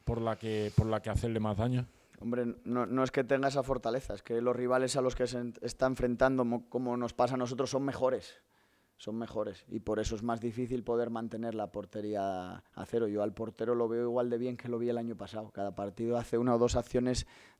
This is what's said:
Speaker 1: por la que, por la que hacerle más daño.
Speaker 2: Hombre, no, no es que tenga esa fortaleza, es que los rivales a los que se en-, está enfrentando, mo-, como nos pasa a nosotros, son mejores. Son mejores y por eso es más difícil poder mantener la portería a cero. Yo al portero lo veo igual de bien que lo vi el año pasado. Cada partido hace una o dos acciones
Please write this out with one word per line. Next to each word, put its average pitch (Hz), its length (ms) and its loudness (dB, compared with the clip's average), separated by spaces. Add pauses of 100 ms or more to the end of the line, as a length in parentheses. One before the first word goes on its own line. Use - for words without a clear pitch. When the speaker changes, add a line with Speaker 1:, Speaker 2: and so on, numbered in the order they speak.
Speaker 1:
por 113 180 -2
la 113 160 0
que, 107 400 -2
por 113 100 6
la 110 140 0
que 110 100 -4
hacerle 113 280 0
más 107 180 0
daño. 123 300 0 (320)
Speaker 2:
Hombre, 120 460 -2
no, 123 200 0
no 127 200 2
es 127 80 0
que 135 100 4
tenga 135 240 2
esa 135 160 2
fortaleza, 123 520 -2
es - 100 -12
que 117 160 0
los 120 160 2
rivales 127 400 2
a 131 60 2
los 127 120 2
que 123 140 0
se 123 100 -4
en-, 120 240 -6
está 123 240 0
enfrentando, 131 580 4
mo-, 117 240 -2
como 123 280 -2
nos 120 180 -2
pasa 123 200 4
a 131 40 0
nosotros, 123 320 0
son 135 140 0
mejores. 127 580 -2 (560)
Son 110 180 -6
mejores 107 500 -4
y 113 140 -6
por 107 180 0
eso 107 160 -2
es 104 80 -4
más 117 200 -2
difícil 120 420 -2
poder 117 240 2
mantener 113 460 -4
la 107 180 -4
portería 98 840 -4
a - 280 -14
cero. 117 240 0
Yo 104 140 0
al 104 100 0
portero 113 420 -2
lo 117 140 2
veo 117 140 0
igual 120 260 0
de 120 80 0
bien 123 220 -4
que 127 100 -10
lo 117 100 -2
vi 120 120 0
el 117 80 0
año 117 180 -4
pasado. 107 360 -8
Cada 98 220 -4
partido 113 440 -2
hace 117 180 0
una 123 180 6
o 117 40 6
dos 120 180 4
acciones 123 500 0 (340)